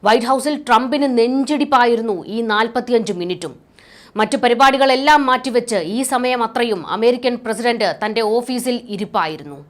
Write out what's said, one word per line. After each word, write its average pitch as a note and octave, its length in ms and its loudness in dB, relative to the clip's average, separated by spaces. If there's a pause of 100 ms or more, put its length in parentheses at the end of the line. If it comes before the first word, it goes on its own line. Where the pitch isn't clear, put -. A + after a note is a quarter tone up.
വൈറ്റ് A3+ 220 4
ഹൗസിൽ C4+ 420 0
ട്രംപിന് C4 500 2
നെഞ്ചിടിപ്പായിരുന്നു A#3+ 1080 2
ഈ A3 160 -6
നാൽപത്തിയഞ്ച് A#3 720 0
മിനിറ്റും. F3 460 -6 (560)
മറ്റു G#3+ 220 0
പരിപാടികളെല്ലാം C4+ 880 4
മാറ്റിവെച്ച് B3 500 0
ഈ F#3+ 260 -2
സമയം B3+ 420 0
അത്രയും A3+ 440 -2
അമേരിക്കൻ A#3+ 480 0
പ്രസിഡന്റ് A3+ 600 -2 (100)
തന്റെ A3 160 -2
ഓഫീസിൽ A#3+ 680 -2
ഇരിപ്പായിരുന്നു. D#3+ 720 -6 (100)